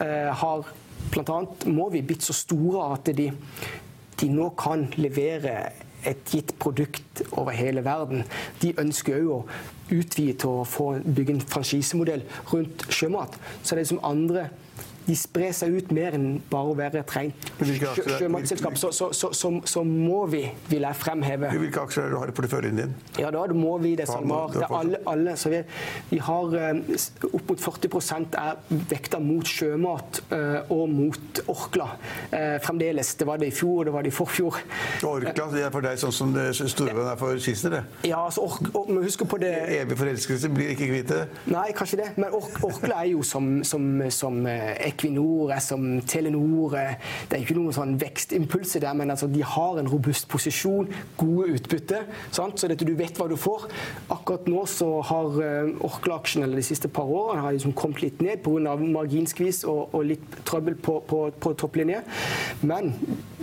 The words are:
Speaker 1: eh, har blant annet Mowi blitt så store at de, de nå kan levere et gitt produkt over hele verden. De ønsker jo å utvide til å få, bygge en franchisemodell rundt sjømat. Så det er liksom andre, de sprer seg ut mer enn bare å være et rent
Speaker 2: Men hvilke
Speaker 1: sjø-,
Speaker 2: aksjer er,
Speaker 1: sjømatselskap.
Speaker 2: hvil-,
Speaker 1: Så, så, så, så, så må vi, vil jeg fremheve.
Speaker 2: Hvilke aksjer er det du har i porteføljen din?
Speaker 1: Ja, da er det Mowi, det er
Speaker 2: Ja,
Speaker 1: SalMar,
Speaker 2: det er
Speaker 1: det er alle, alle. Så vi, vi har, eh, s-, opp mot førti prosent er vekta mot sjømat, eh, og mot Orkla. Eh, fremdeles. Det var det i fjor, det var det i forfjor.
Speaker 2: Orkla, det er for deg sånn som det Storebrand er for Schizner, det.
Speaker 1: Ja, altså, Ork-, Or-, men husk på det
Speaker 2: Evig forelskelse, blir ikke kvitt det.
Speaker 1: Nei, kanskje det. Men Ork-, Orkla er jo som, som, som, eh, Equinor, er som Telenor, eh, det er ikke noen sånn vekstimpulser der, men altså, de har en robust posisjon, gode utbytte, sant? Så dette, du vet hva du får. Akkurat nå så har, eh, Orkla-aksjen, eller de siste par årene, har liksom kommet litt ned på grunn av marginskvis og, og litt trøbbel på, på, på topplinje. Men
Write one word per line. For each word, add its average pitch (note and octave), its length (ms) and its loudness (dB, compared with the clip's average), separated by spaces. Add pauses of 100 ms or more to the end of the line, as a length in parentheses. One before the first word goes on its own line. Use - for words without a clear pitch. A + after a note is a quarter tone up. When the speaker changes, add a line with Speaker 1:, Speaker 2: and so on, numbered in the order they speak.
Speaker 1:
eh, D3 320 0
har D#3 320 0 (480)
blant D#3+ 220 0
annet F#3 340 -2
Mowi E3+ 400 2
blitt D#3+ 160 0
så - 80 0
store F3 640 2
at C3+ 220 0
de, D3 120 2 (880)
de D3 160 2
nå D#3+ 240 4
kan D3+ 300 0 (100)
levere C#3+ 640 0 (500)
et C3+ 240 -4
gitt D3+ 240 0
produkt - 640 -2 (160)
over C3+ 160 0
hele B2+ 320 0
verden. C3 400 0 (380)
De E3+ 160 2
ønsker D3 420 0
jo D3+ 220 2
å - 20 -6 (480)
utvide D#3 480 2
til B2+ 220 2
å - 20 0
få, C#3 300 0 (100)
bygge C#3 320 4
en C3+ 80 0
franchisemodell C#3+ 800 0 (300)
rundt D#3+ 340 -2
sjømat. E3 480 0 (220)
Så - 160 -2
det E3 80 2
er - 20 2
liksom F3 200 0
andre, E3 440 2 (500)
de - 180 2
sprer F3+ 340 0
seg E3+ 240 2
ut F#3 160 0
mer E3 240 2
enn C#3 120 2 (260)
bare C#3+ 180 2
å D3+ 60 2
være C#3+ 240 0
et C#3+ 160 -6
rent C#3+ 380 -4
Speaker 2:
Men D3+ 120 2
hvilke C#3 220 2
Speaker 1:
sjø-, B2+ 160 0
Speaker 2:
aksjer C3+ 80 0
er, C3+ 80 0
Speaker 1:
sjømatselskap. D#3+ 560 0
Speaker 2:
hvil-, - 20 0
Speaker 1:
Så, F#3 140 0
så, F3+ 140 0 (100)
så, F#3 160 0
så, - 160 0 (140)
så - 200 0
må E3 440 4
vi, D3+ 160 0 (240)
vil D3+ 200 2
jeg C#3 140 -4
fremheve. C#3+ 500 0
Speaker 2:
Hvilke D#3 320 0
aksjer C#3+ 220 -2
er C#3 60 -2
det C3+ 40 0
du C3+ 60 0
har C3 100 -4
i B2 60 -6
porteføljen B2 420 0
din? C3 140 -2 (260)
Speaker 1:
Ja, D3 160 0
da D#3 80 0
er F#3+ 80 0
det E3+ 80 2
Mowi, E3+ 400 2
det D#3 60 0
er B2 80 0
Speaker 2:
Ja, A#2+ 80 0
Speaker 1:
SalMar, D3 320 0
Speaker 2:
det - 80 0
er - 0 -
Speaker 1:
det E3 80 0
er - 80 -2
alle, E3+ 240 0 (100)
alle. E3 260 2
Så D#3 140 0
vi, E3+ 120 2 (480)
vi E3 120 2
har, E3+ 320 0
eh, D#3+ 280 2 (120)
s-, - 140 -2 (160)
opp - 260 -2
mot F3+ 140 0
førti F3 260 0
prosent E3 480 -2
er D#3 220 -2 (320)
vekta D3 320 -2
mot D#3+ 260 2
sjømat, D#3+ 680 0 (160)
eh, D3 400 0
og D#3+ 160 4
mot C#3+ 480 0 (100)
Orkla. E3+ 380 -2 (400)
Eh, D3+ 340 0
fremdeles. E3 560 0
Det D#3 80 2
var D3+ 160 0
det D3 80 2
i - 60 -4
fjor, F3 320 2
det D3 80 0
var C#3+ 100 0
det C#3 60 0
i - 20 -4
forfjor. E3+ 460 0 (500)
Speaker 2:
Orkla, D3+ 460 -2
det C#3+ 100 2
er B2+ 80 -2
for C3+ 140 0
deg B2+ 160 -2
sånn B2 100 0
som C3+ 220 2
det C3+ 140 2 (100)
Storebrand B2 560 0
er - 20 -10
for C3 220 0
Schizner, B2+ 400 0
det. - 20 -6 (300)
Speaker 1:
Ja, E3 160 2
altså, G#4+ 180 0
Ork-, - 300 -2
Or-, G#3 160 0
men F#3 160 4
husk G#3 180 0
på G3 160 0
det F3+ 140 2 (240)
Speaker 2:
Evig B2 180 -2
forelskelse, C3+ 560 0
blir C#3+ 220 0
ikke C3 160 0
kvitt B2+ 180 0
det. D#3+ 140 2 (220)
Speaker 1:
Nei, F3+ 260 2
kanskje G3+ 320 -2
det. G3+ 160 -6
Men G3 160 0
Ork-, - 260 -4
Orkla G3 400 0
er F3+ 140 2
jo C#3+ 100 0
som, C3+ 360 2
som, C#3 280 0 (200)
som, B2 340 0
eh, A#2 320 -2 (140)
Equinor, D3+ 640 2
er C3+ 80 0
som C3 220 0 (160)
Telenor, D#3 720 2
eh, C3+ 220 0 (340)
det D#3+ 80 2
er C3 60 0
ikke E3 100 2
noen E3 180 2
sånn C3+ 240 0
vekstimpulser D#3+ 840 0
der, C#3+ 160 0
men C#3+ 140 0
altså, C#3+ 180 0
de C#3+ 100 4
har E3 380 2
en C3+ 100 2
robust C#3 400 2
posisjon, F#3+ 600 2 (240)
gode E3+ 420 4
utbytte, E3+ 460 0 (260)
sant? G3 320 -2
Så F#3 100 2
dette, E3 160 2
du D#3+ 120 2
vet E3 200 -2
hva F3 140 0
du D#3+ 80 0
får. G#3 300 0 (400)
Akkurat F3+ 420 -2
nå F#3 160 2
så F3 220 2 (140)
har, D#3+ 360 2
eh, D3+ 400 2
Orkla-aksjen, D#3+ 640 -2
eller C3 160 2
de B2+ 80 2
siste D3 240 -2
par C#3+ 160 -2
årene, F3+ 400 0
har C#3 80 2
liksom C#3 180 2
kommet D3+ 300 -2
litt - 180 0
ned F#3+ 220 0
på D#3 140 4
grunn D#3 120 4
av D3 140 0
marginskvis D#3+ 840 2
og, D3+ 300 0
og D#3 160 2
litt - 300 -4
trøbbel D#3+ 360 0
på, D#3+ 240 0
på, D#3 220 0 (160)
på D#3+ 160 2
topplinje. D#3+ 480 0 (560)
Men E3+ 320 2 (520)